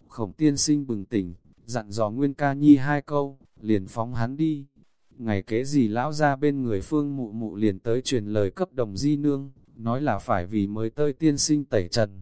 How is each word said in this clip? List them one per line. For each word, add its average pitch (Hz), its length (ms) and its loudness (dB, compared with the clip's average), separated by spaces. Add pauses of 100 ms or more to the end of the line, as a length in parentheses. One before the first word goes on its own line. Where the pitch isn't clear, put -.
Khổng 104 240 -6
tiên 147 240 2
sinh 147 300 0
bừng 107 180 -4
tỉnh, 92 300 -4 (300)
dặn 110 260 -6
dò 104 200 0
Nguyên 135 240 -2
Ca 143 180 0
Nhi 147 240 8
hai 139 260 0
câu, 139 360 -4 (220)
liền 107 260 0
phóng 117 280 -6
hắn 120 220 -2
đi. 151 300 -4 (500)
Ngày 107 260 -2
kế 120 220 -2
dì 139 240 4
lão 123 240 -2
ra 147 240 2
bên 139 260 0
người 107 180 0
Phương 143 360 -2
Mụ 113 160 -6
Mụ 107 240 -6
liền 104 220 2
tới 120 240 -2
truyền 110 240 -2
lời 104 240 0
cấp 180 220 -6
Đồng 110 240 -4
Di 143 200 2
Nương, 139 360 -2 (240)
nói 117 240 -2
là 120 180 0
phải 95 280 0
vì 101 200 0
mới 110 240 -4
tới 147 220 0
tiên 147 260 0
sinh 147 260 0
tẩy 95 240 0
trần. 107 220 0 (120)